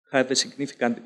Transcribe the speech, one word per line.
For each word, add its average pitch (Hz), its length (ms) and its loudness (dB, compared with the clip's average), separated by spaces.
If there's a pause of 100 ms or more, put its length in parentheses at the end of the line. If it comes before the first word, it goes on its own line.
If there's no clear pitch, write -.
(120)
have 131 200 2
a 131 40 0
significant - 720 -2